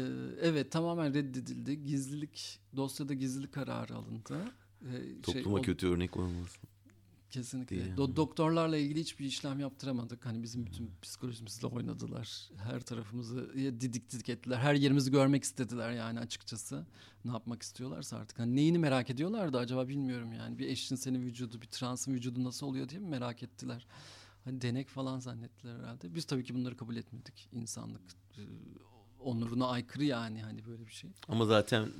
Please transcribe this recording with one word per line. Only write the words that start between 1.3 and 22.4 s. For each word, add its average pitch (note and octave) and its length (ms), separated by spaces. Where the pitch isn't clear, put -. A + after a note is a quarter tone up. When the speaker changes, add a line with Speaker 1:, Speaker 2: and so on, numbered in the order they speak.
Speaker 1:
Gizlilik, C#3+ 760
dosyada C#3 380
gizlilik C3+ 400
kararı A#2 420
alındı. A2+ 440
Ee, B2+ 100
şey, B2+ 300
Speaker 2:
Topluma G#2 360
Speaker 1:
o F2 40
Speaker 2:
kötü F2+ 260
örnek F2 300
olmasın. F2 520
Speaker 1:
Kesinlikle. B2+ 460
Speaker 2:
Diye F2+ 100
Speaker 1:
Do-, B2+ 60
Speaker 2:
yani. C3 140
Speaker 1:
doktorlarla D#3+ 640
ilgili D3 220
hiçbir D#3 260
işlem C#3 340
yaptıramadık. C3 640
Hani A#2 180
bizim A#2 220
bütün G#2 220
Speaker 2:
Hmm. F2+ 140
Speaker 1:
psikolojimizle A2+ 680
oynadılar. A#2 880
Her A#2 240
tarafımızı A#2 760
ya C3+ 260
didik A#2+ 300
didik A#2+ 180
ettiler. B2 280
Her C#3+ 160
yerimizi C#3 380
görmek C#3 320
istediler A#2 480
yani A#2 280
açıkçası. A#2 640
Ne A#2+ 60
yapmak A2+ 300
istiyorlarsa C#3 560
artık. A2 220
Hani A#2+ 160
neyini D#3+ 240
merak C3+ 300
ediyorlardı D#3+ 480
acaba B2+ 300
bilmiyorum B2+ 460
yani. A2+ 260
Bir C3+ 80
eşcinselin C3 540
vücudu, A#2+ 400
bir - 60
transın B2+ 460
vücudu B2 300